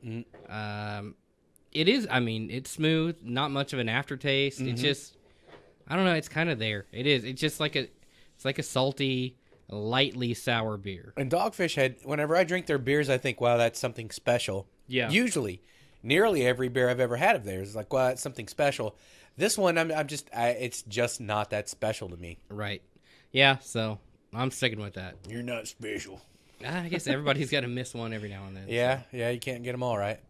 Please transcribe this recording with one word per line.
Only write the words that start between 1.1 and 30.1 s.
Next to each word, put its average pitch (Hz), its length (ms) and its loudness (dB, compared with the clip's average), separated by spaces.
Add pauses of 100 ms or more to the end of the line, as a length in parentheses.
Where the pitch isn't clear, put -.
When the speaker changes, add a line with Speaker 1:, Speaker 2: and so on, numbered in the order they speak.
Speaker 2:
it 156 160 2
is, 233 220 4
I 127 100 4
mean, 113 300 -2
it's 131 200 -8
smooth, 160 540 2
not 135 280 -2
much 139 220 -2
of 135 60 -2
an 117 100 0
aftertaste. 135 680 0
It's 131 100 -2
Speaker 1:
Mm-hmm. 120 120 -2
Speaker 2:
just, - 360 0 (720)
I 151 80 -2
don't 190 100 4
know, 180 100 6
it's 156 140 -2
kinda 160 260 2
there. 107 360 -2
It 123 160 -4
is. 135 160 6
It's 127 180 -8
just 151 180 0
like 151 160 -2
a, 135 120 -2 (480)
it's - 100 -10
like 135 140 -2
a 147 40 -2
salty, 131 760 0 (320)
lightly 120 640 0
sour 110 440 0
beer. 98 380 -12
Speaker 1:
And 135 140 -4
Dogfish 185 460 0
Head, 131 280 2
whenever 151 320 0
I 185 80 6
drink 175 220 0
their 143 140 2
beers, 139 300 2
I 131 100 4
think, 127 200 -2
"Wow, 120 180 6
that's 117 220 4
something 113 300 -6
special." 110 580 0 (200)
Speaker 2:
Yeah. 123 240 0
Speaker 1:
Usually, 151 500 0 (400)
nearly 170 440 4
every 123 240 2
beer 123 200 4
I've 123 100 0
ever 120 180 2
had 196 180 6
of 127 80 -4
theirs 98 260 -6
is 104 60 -12
like, 110 180 -6
"Wow, 131 140 4
that's 127 140 0
something 123 260 -8
special." 131 500 0 (400)
This 214 220 2
one, 175 180 4
I'm, 165 140 2
I'm 156 160 0
just, 147 280 -10
I, 117 140 4
it's 123 340 -2
just 117 380 -2
not 107 300 0
that 104 180 -4
special 107 400 -4
to 87 80 -14
me. 85 220 -12 (100)
Speaker 2:
Right. 104 320 -6 (500)
Yeah, 135 280 6
so 110 400 -4 (340)
I'm 120 180 0
sticking 113 280 -2
with 101 160 -10
that. 92 200 -10 (140)
Speaker 1:
You're 117 140 -8
not 120 240 -8
special. - 520 -10 (460)
Speaker 2:
I 170 240 -4
guess 165 180 -4
everybody's 139 440 0
gotta 139 160 0
miss 123 260 -6
one 117 180 -6
every 107 180 -8
now 98 180 -12
and 95 100 -12
then, 95 100 -12
Speaker 1:
Yeah, 123 340 2 (100)
Speaker 2:
so. 127 60 -10
Speaker 1:
yeah, 117 120 -2
you 123 100 -4
can't 120 240 -8
get 123 120 -6
'em 123 80 -4
all 120 160 0
right. 101 200 -2 (100)